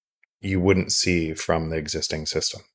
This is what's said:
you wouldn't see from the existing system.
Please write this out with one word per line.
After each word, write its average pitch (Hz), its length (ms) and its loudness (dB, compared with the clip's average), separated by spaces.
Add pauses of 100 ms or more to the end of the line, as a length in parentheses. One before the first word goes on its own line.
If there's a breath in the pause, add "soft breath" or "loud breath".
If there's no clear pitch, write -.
(420)
you 95 180 0
wouldn't 92 320 4
see 82 420 2
from 80 360 0
the 80 80 -4
existing 78 500 -4
system. - 340 -4 (140)